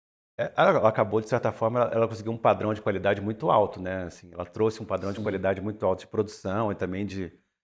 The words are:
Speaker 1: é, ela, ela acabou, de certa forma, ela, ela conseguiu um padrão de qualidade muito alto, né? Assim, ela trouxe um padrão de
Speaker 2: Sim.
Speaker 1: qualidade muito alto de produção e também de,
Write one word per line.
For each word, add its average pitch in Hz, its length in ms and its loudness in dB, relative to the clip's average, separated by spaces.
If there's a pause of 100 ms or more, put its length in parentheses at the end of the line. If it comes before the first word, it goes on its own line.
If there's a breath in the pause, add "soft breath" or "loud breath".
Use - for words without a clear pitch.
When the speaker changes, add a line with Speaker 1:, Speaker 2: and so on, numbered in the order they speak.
(400)
Speaker 1:
é, - 160 -2
ela, 180 160 6
ela 110 180 6
acabou, 110 320 2
de 110 60 -10
certa 120 240 0
forma, 117 300 0
ela, 113 100 2
ela 113 160 2
conseguiu 107 240 -6
um 113 60 -4
padrão 104 360 2
de 107 80 -6
qualidade 98 400 0
muito 110 300 -2
alto, 101 300 4
né? 92 240 -6
Assim, 87 280 -14
ela 87 120 -8
trouxe 110 360 0
um 104 40 -10
padrão 95 260 -2
de 98 60 -6
Speaker 2:
Sim. 110 60 -6
Speaker 1:
qualidade 95 380 0
muito 107 240 -6
alto 92 160 2
de - 60 -18
produção 104 640 -2
e 95 40 -2
também 95 300 -4
de, 92 260 -8 (320)